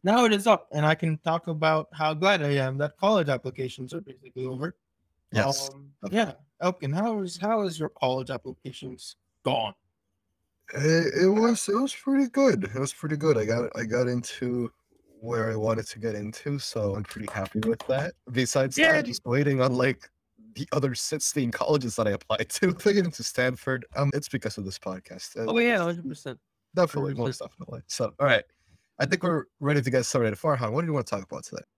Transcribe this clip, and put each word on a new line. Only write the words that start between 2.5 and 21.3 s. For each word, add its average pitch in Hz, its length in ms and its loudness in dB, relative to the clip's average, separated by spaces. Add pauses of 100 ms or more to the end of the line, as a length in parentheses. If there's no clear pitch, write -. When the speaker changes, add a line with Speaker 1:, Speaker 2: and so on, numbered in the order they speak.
Speaker 1:
am 135 260 0
that 147 180 -4
college 196 320 4
applications 127 640 -4
are 165 80 -8
basically 127 460 -12
over. 131 300 -6 (560)
Speaker 2:
Yes, 135 420 0
Speaker 1:
Um, - 160 -20 (140)
Speaker 2:
definitely. 202 120 -2
Speaker 1:
yeah. - 480 -4
Elkin, 180 280 -2
how 214 300 -2
is, 175 160 -8
how 208 240 0
is 165 180 -4
your 151 80 -2
college 131 420 -2
applications 127 880 -12 (280)
gone? 117 300 0 (1000)
Speaker 2:
It, 165 500 2
it 190 40 8
was, 220 400 2
it 202 60 2
was 269 180 0
pretty 269 360 2
good. 170 440 2
It 120 60 -4
was 135 140 -2
pretty 151 240 -4
good. 147 200 4
I 110 100 0
got, 117 300 0
I 120 60 -4
got 120 240 0
into 123 640 -4 (500)
where 113 300 -2
I 110 60 -2
wanted 110 320 0
to - 100 -14
get 110 160 -4
into, 110 460 -6
so 104 340 -2
I'm 104 80 -6
pretty 208 300 -10
happy 98 340 -4
with 113 220 0
that. 139 240 0 (180)
Besides 131 460 0
that, 294 60 4
Speaker 1:
Yeah. 320 200 4
Speaker 2:
just 240 240 -8
waiting 143 340 2
on, 127 140 4
like, 127 340 0 (460)
the 139 180 -8
other 135 220 0
sixteen - 580 -2